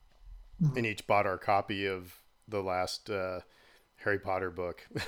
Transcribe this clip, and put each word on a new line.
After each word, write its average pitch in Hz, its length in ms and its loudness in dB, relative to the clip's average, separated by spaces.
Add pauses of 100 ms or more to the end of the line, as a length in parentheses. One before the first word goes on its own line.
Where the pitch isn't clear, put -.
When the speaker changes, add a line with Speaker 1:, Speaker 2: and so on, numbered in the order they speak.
(600)
Speaker 1:
Mm-hmm. 139 160 4
Speaker 2:
and 117 80 2
each 107 220 -2
bought 104 180 6
our 92 140 2
copy 98 480 2
of 92 340 -4 (260)
the 104 140 -2
last, 92 480 -2
uh, 92 320 -2 (640)
Harry 101 160 2
Potter 92 320 0
book. 87 360 -6 (200)